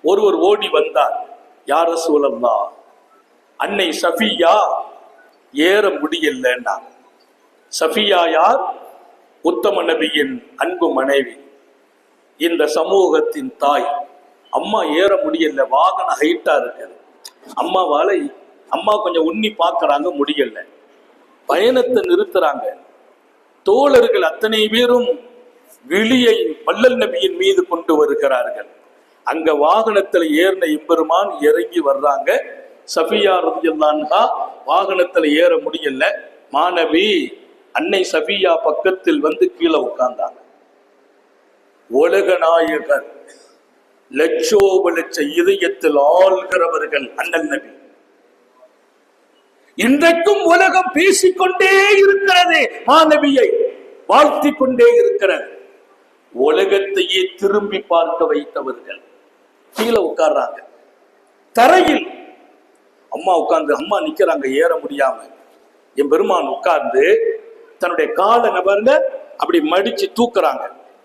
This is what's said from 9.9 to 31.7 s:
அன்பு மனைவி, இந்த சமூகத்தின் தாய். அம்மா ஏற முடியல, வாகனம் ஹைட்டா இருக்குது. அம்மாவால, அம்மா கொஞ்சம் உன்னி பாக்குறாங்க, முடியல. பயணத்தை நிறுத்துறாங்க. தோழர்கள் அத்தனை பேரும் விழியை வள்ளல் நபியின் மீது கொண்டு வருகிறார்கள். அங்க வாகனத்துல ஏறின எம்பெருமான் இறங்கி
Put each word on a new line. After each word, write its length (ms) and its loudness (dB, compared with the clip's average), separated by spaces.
அன்பு 360 -2
மனைவி, 460 -2
இந்த 300 -2
சமூகத்தின் 920 0
தாய். 480 -2
அம்மா 340 -2
ஏற 320 0
முடியல, 540 -2
வாகனம் 500 0
ஹைட்டா 300 0
இருக்குது. 440 -4
அம்மாவால, 720 -2
அம்மா 220 -2
கொஞ்சம் 340 -2
உன்னி 340 -4
பாக்குறாங்க, 600 -2
முடியல. 400 -4
பயணத்தை 480 0
நிறுத்துறாங்க. 720 -2
தோழர்கள் 580 4
அத்தனை 460 -2
பேரும் 520 0
விழியை 760 0
வள்ளல் 320 2
நபியின் 400 -2
மீது 300 0
கொண்டு 280 -2
வருகிறார்கள். 720 -2
அங்க 300 -2
வாகனத்துல 800 0
ஏறின 460 0
எம்பெருமான் 600 0
இறங்கி 460 0